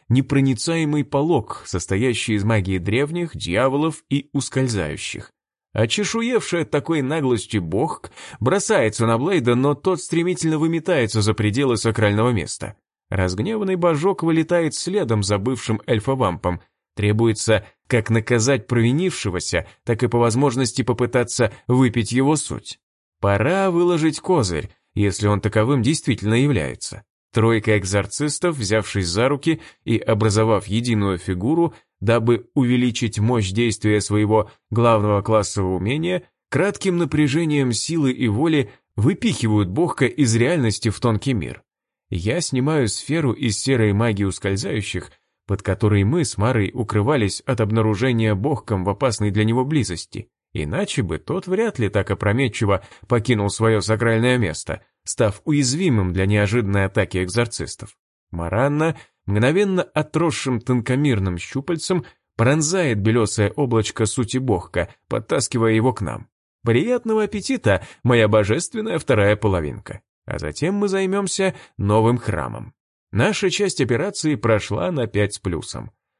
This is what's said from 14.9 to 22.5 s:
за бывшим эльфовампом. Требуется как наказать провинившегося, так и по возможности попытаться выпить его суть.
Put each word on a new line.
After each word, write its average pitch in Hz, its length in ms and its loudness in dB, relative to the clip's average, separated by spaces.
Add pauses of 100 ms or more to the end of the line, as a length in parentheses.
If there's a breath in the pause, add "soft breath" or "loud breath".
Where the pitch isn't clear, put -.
за 98 160 0
бывшим 113 480 -2
эльфовампом. 104 760 0 (340 soft breath)
Требуется 107 680 2 (220 loud breath)
как 113 220 0
наказать 113 580 2
провинившегося, 117 1000 0 (160 loud breath)
так 117 180 -2
и 123 60 0
по 120 100 0
возможности 120 640 2
попытаться 120 680 0 (160 loud breath)
выпить 120 460 2
его 135 240 2
суть. - 420 -10 (400)